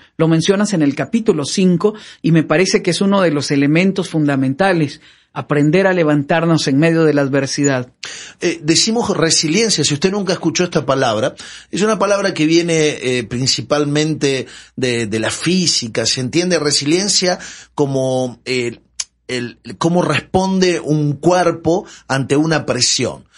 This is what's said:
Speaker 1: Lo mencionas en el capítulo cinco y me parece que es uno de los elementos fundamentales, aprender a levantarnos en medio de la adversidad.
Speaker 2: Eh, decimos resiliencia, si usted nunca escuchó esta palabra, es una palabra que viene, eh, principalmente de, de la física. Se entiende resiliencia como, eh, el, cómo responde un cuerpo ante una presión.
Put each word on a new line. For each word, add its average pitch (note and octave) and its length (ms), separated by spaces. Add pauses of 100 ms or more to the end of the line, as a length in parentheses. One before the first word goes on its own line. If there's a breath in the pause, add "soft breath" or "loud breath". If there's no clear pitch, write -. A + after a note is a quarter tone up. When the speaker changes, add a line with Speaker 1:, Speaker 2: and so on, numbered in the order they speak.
(160 soft breath)
Speaker 1:
Lo D#3+ 120
mencionas F#3+ 440
en E3+ 100
el C#3 120
capítulo E3 500
cinco F#3 500 (280 loud breath)
y D#3+ 80
me D#3+ 140
parece F#3 380
que F3 100
es - 80
uno G3 200
de E3+ 120
los C#3+ 180
elementos E3 580
fundamentales, D3 920 (320 soft breath)
aprender D3+ 560
a F#3 40
levantarnos D#3+ 760
en C#3 100
medio E3 260
de D3+ 100
la C#3+ 80
adversidad. C3+ 680 (480 loud breath)
Speaker 2:
Eh, F3 220
decimos G3+ 520
resiliencia, E3 720
si D3+ 80
usted F#3 200
nunca F#3+ 200
escuchó E3+ 320
esta D#3+ 220
palabra, C3+ 480 (360 loud breath)
es E3+ 120
una G#3+ 160
palabra G3 340
que D3+ 140
viene, D#3 720
eh, A#2 60
principalmente C#3 1200 (300 loud breath)
de, A#2 300
de G#2+ 120
la A2 120
física. C#3 760
Se - 140
entiende E3 400
resiliencia E3+ 800 (360 loud breath)
como, C3 720
eh, A#2+ 340 (480)
el, A#2+ 320 (200)
cómo F3 220
responde F#3 800
un D3 360
cuerpo E3+ 720 (220 loud breath)
ante C3+ 300
una D3+ 280
presión. A#2+ 600 (140 loud breath)